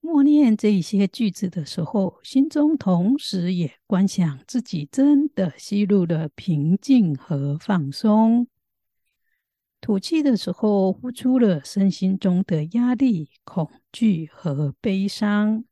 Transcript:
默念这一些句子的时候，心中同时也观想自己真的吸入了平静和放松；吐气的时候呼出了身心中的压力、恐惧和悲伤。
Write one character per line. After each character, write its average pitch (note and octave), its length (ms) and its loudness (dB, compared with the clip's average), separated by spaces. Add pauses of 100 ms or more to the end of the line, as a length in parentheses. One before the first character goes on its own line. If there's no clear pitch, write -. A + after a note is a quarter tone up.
默 D4+ 220 2
念 C#4+ 320 4
这 G#3 160 0
一 F#3+ 100 2
些 G3 260 0
句 A3 220 -2
子 F3+ 200 -6
的 E3 160 -8
时 - 180 -8
候， F#3+ 400 -4
心 C#4 260 0
中 D4+ 280 0
同 F#3+ 420 2
时 F3+ 340 -4
也 F3 180 -4 (140)
观 F#3+ 220 2
想 D#3 400 -2
自 A#3+ 140 -4
己 D3 300 -8
真 C#4+ 420 4
的 F#3 240 -4
吸 G3+ 240 -4
入 F#3+ 240 2
了 D#3+ 300 -2
平 D#3+ 420 0
静 G#3 380 2
和 C#3+ 440 -4
放 D#3+ 320 -2
松； A3+ 560 2 (1300)
吐 G3 180 -2
气 D#4 240 -2
的 C4 140 2
时 F#3 140 -6
候 G3 420 0
呼 B3+ 180 -10
出 B3+ 260 0
了 F#3+ 260 2
身 G3 280 0
心 F#3+ 260 -2
中 F#3 300 0
的 D#3 240 -2
压 B3 240 -2
力、 G#3+ 340 0 (140)
恐 - 260 -6 (220)
惧 E3+ 400 0
和 C#3+ 480 -4
悲 G3 280 -2
伤。 G#3+ 640 -2